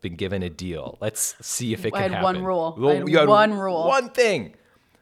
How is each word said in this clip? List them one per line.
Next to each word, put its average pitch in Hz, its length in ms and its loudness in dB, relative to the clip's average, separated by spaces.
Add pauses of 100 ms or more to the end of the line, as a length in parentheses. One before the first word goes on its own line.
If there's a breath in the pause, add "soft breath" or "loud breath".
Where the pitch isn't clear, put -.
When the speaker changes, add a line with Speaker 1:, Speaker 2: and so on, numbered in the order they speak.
Speaker 1:
been 87 160 -8
given 95 260 -4
a 87 60 -6
deal. 78 500 -10
Let's - 400 -6
see - 320 -6
if 110 140 -4
it 107 100 -2
Speaker 2:
I 196 60 -2
Speaker 1:
can - 120 -2
Speaker 2:
had 101 100 -4
one 185 120 0
Speaker 1:
happen." 185 100 -6
Speaker 2:
rule. 165 320 -2
Speaker 1:
Well, 135 140 2
Speaker 2:
I 147 40 4
had 143 140 -4
Speaker 1:
you 170 100 4
had 151 100 6
Speaker 2:
one 214 240 6
rule. 185 340 -2
Speaker 1:
one 247 220 2
thing. 196 460 0 (460)